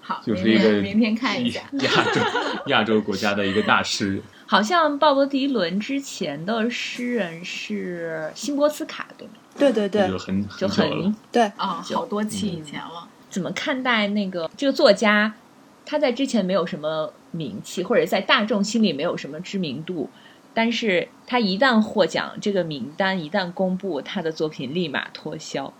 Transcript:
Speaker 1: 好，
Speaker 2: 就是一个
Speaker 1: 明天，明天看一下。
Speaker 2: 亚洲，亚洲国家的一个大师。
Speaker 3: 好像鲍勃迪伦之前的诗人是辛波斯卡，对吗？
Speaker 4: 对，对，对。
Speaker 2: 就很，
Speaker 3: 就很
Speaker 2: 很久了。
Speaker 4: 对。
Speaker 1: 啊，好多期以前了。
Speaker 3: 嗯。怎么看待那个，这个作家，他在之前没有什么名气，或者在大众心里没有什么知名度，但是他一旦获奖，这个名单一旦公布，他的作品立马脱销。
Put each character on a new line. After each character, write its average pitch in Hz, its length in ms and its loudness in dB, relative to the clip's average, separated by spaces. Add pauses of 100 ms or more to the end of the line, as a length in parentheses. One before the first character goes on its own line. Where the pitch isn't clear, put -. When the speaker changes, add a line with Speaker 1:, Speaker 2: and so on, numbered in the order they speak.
Speaker 1:
好， - 240 -8
Speaker 2:
就 113 80 0
是 104 160 2
一 110 80 6
个 107 140 8
Speaker 1:
明 101 100 4
天， - 0 -
明 101 160 0
天 220 160 4
看 220 260 -2
一 240 80 0
下。 - 120 -4 (100)
Speaker 2:
亚 - 420 2
洲， - 80 2 (460)
亚 123 160 4
洲 107 180 4
国 104 160 -4
家 101 160 0
的 101 140 0
一 95 60 0
个 104 100 2
大 110 180 4
师。 98 400 -2 (240)
Speaker 3:
好 196 160 2
像 294 380 2
鲍 302 140 4
勃 277 120 4
迪 277 220 -2
伦 190 320 0
之 269 220 -4
前 156 440 -8
的 220 240 0
诗 240 460 -6
人 175 300 -4
是 170 920 -6
辛 285 220 -4
波 294 120 4
斯 302 180 -4
卡， - 200 -10 (100)
对 - 120 -18
吗？ - 60 -20 (220)
Speaker 4:
对， 277 160 6
对， 208 160 2
对。 202 200 4
Speaker 2:
就 92 100 -2
很， 98 300 -2 (100)
Speaker 3:
就 - 80 -2
很 101 240 2
Speaker 2:
很 - 0 -
久 - 60 -2
了。 214 180 0 (160)
Speaker 4:
对。 240 120 4 (140)
Speaker 1:
啊， 190 240 -4 (140)
好 170 120 -2
多 208 180 -2
期 208 240 -4
以 170 120 -6
前 - 200 -12
了。 170 240 -14
Speaker 3:
嗯。 - 40 -20 (220)
怎 196 100 -4
么 147 120 -4
看 269 280 -4
待 226 280 0
那 202 200 0
个， 170 280 -4
这 277 100 0
个 269 60 4
作 269 200 8
家， 208 400 4 (540)
他 302 100 -4
在 294 140 4
之 254 160 0
前 220 180 2
没 180 100 0
有 175 120 2
什 180 100 -6
么 156 360 -4 (180)
名 143 320 -6
气， - 220 -6
或 233 100 0
者 160 100 6
在 190 160 0
大 233 240 4
众 208 200 0
心 220 180 0
里 196 100 4
没 139 120 -4
有 170 120 -2
什 147 140 -10
么 151 80 -10
知 185 200 -8
名 151 260 -4
度， 170 260 -6 (420)
但 226 200 0
是 214 340 0 (200)
他 247 120 0
一 190 180 2
旦 240 240 4
获 214 240 2
奖， 82 360 -2
这 208 100 -2
个 190 140 2
名 143 320 -8
单 190 260 0
一 151 80 -8
旦 180 220 -2
公 185 240 0
布， 185 240 -4
他 - 200 -6
的 165 120 -2
作 160 160 -2
品 147 260 -8
立 175 140 -2
马 127 220 -4
脱 156 280 -12
销。 - 420 -8